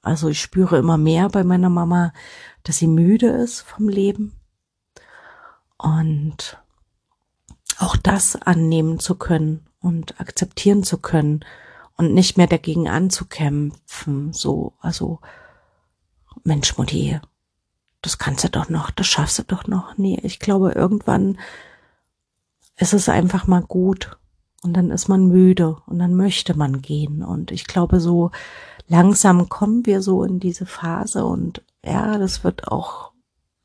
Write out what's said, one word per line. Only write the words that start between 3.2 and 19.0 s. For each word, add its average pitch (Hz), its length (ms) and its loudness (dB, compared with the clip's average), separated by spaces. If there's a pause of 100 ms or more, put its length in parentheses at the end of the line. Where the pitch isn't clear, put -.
ist 240 340 -2
vom - 280 -4
Leben. 202 440 -2 (1500)
Und 156 840 -2 (1160)
auch - 180 -2
das 190 380 0
annehmen 165 640 0
zu - 160 -4
können 160 500 -2 (140)
und 165 420 -6
akzeptieren - 640 0
zu 180 160 -4
können 151 440 0 (540)
und 165 160 2
nicht 180 240 4
mehr 180 80 6
dagegen 165 420 0
anzukämpfen, 147 1400 -4
so, - 480 -4
also, 165 400 -6 (1200)
"Mensch, 147 340 -2
Mutti, 147 420 -2 (840)
das - 160 -8
kannst 135 240 -4
du 170 60 0
doch - 200 -6
noch, 156 220 -4
das - 160 -4